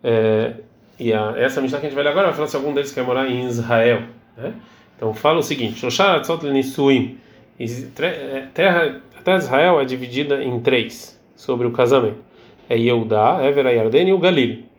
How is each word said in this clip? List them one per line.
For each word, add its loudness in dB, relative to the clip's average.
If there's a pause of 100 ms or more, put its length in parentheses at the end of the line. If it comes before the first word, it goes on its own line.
É, 2 (440)
e 0
a, -2
essa 0
Mishnah -4
que -6
a -4
gente -8
vai -2
ler 2
agora 2
vai 0
falar -4
se -6
algum -4
deles -2
quer -6
morar -2
em -4
Israel, 2 (340)
né? -10 (420)
Então -4
fala 0
o 0
seguinte: -4
"Shloshá 2
atzot -4
lenisuim." 0 (400)
Is-, -10
tre-, -4
é, -8
terra, 0 (160)
a -20
terra 2
de -4
Israel 4
é 0
dividida -4
em -4
três -2 (160)
sobre -2
o 0
casamento. 2 (500)
É 0
Yehudá, 2
Ever 2
Yarden 2
e 4
o 4
Galil. 2 (140)